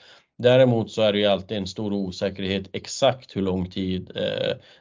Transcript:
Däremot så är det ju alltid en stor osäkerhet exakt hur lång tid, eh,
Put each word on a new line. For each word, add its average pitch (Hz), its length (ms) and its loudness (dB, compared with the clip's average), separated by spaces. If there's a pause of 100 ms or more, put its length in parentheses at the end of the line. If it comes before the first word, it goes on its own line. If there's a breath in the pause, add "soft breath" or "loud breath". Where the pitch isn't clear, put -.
(400 loud breath)
Däremot 123 520 6
så 113 100 -2
är 104 120 4
det 104 60 0
ju 104 60 4
alltid 101 320 0
en 95 100 -4
stor 104 260 -6
osäkerhet 98 800 -4
exakt - 640 -2
hur 101 60 -2
lång 92 280 -2
tid, 92 460 -4
eh, - 400 -2 (260 loud breath)